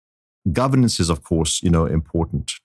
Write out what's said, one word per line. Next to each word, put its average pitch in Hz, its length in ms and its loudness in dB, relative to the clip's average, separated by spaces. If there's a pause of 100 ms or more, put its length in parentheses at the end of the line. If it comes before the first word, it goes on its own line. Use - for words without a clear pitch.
(500)
Governance 127 480 2
is, 85 120 0
of 80 140 -2
course, 80 380 -2
you 92 80 0
know, 82 160 4
important. 76 680 -4 (120)